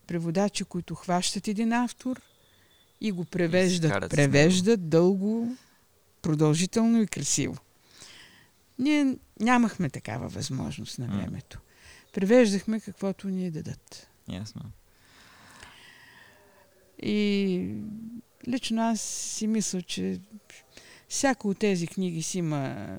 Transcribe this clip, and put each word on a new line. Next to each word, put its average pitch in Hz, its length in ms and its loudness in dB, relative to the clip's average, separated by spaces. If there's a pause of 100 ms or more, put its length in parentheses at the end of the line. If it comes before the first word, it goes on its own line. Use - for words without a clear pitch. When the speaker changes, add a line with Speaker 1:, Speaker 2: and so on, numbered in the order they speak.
Speaker 1:
преводачи, 170 580 -2
които 170 300 -8
хващат 185 540 -2
един 226 240 0
автор 247 480 -2 (800)
и 214 120 -2
го 175 100 -4
Speaker 2:
И - 20 -4
се - 60 -12
Speaker 1:
превеждат, 175 640 2
Speaker 2:
карат 98 200 -2
с - 40 0
него. 143 160 6
Speaker 1:
превеждат 180 560 4
дълго, 202 680 2 (680)
продължително 180 800 4
и 196 40 2
красиво. - 500 -2 (1200)
Ние 285 380 2 (240)
нямахме 226 500 2
такава - 380 -8
възможност - 720 -8
на 120 80 -6
Speaker 2:
М. 101 100 -4
Speaker 1:
времето. - 440 -8 (520)
Превеждахме 208 680 4
каквото 196 480 -6
ни 185 220 -4
дадат. - 580 -12 (200)
Speaker 2:
Ясно. 101 320 -10 (2500)
Speaker 1:
И 202 760 0 (720)
лично 226 340 -2
аз 226 180 0
си - 460 -6
мисля, 208 360 -2
че 185 380 -6 (880)
всяко 254 400 0
от 196 100 -2
тези 185 280 2
книги 170 360 -4
си - 160 -4
има 139 480 -2 (120)